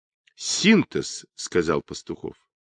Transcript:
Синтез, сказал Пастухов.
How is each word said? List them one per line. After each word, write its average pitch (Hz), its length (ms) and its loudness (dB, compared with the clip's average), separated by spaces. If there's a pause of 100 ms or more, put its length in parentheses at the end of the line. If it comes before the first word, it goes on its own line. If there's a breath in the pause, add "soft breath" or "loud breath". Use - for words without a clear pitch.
(360)
Синтез, - 1000 0
сказал 78 480 0
Пастухов. - 540 -12 (280)